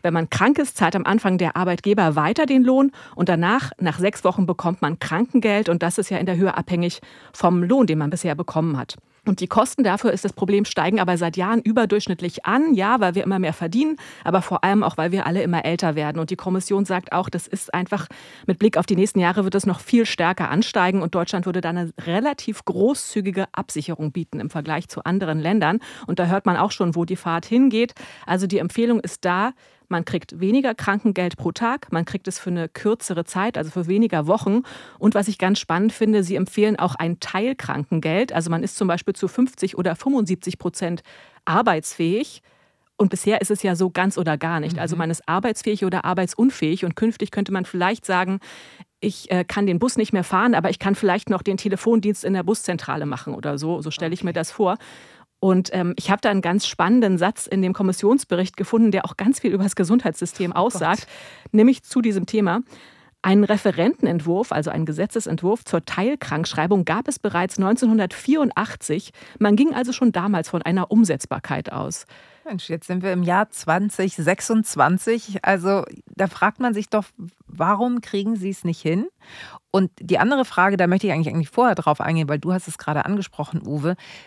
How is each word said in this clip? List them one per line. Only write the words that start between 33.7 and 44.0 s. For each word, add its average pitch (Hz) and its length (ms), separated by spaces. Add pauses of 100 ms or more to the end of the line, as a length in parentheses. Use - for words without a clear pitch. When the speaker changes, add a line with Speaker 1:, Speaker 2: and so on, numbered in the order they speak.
Speaker 1:
für 175 160
weniger 185 400
Wochen. 214 360 (360)
Und 214 160
was 202 140
ich 202 80
ganz 190 220
spannend 196 340
finde, 214 300
sie 175 120
empfehlen 208 420
auch 175 180
ein 170 260
Teilkrankengeld. 180 1120
Also 165 160
man 165 140
ist - 120
zum 190 140
Beispiel 175 260
zu 185 140
fünfzig - 480
oder 175 180
fünfundsiebzig 202 640
Prozent 175 440 (420)
arbeitsfähig. 185 960 (560)
Und 202 140
bisher 202 300
ist 202 100
es 208 120
ja 185 120
so 185 140
ganz 185 280